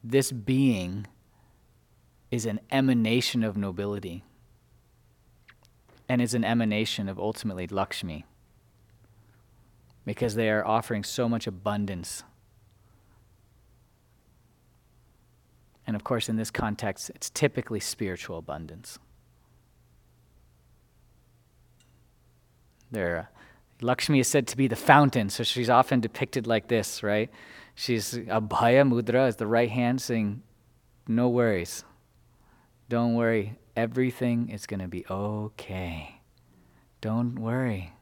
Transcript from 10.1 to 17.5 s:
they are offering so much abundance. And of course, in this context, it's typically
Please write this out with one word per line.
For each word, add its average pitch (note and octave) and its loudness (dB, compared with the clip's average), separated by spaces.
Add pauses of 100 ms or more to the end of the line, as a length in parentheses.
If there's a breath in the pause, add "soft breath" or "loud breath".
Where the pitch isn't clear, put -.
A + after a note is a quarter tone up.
they A2 2
are G#2+ 2
offering A2 0
so A#2+ -2
much A#2 -2
abundance. G2+ -4 (3750 soft breath)
And G#2+ -2
of G#2 -8
course, A#2 -2
in A2+ -2
this A2 -4
context, G#2+ -4
it's - -10
typically A#2+ -2